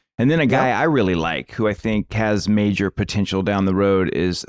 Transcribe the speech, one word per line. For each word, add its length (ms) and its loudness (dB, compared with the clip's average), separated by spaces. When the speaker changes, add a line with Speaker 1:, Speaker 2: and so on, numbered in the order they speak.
Speaker 1:
And 120 2
then 100 2
a 60 2
guy 220 2
Speaker 2:
Yep. 100 -2
Speaker 1:
I 60 0
really 320 2
like, 360 -4
who 140 -2
I 80 0
think 380 -4
has 360 -2
major 420 2
potential 520 -2
down 220 0
the 100 0
road, 400 2
is 340 -2